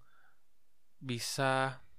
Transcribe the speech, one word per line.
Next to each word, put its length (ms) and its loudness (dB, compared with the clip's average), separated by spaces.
bisa 800 4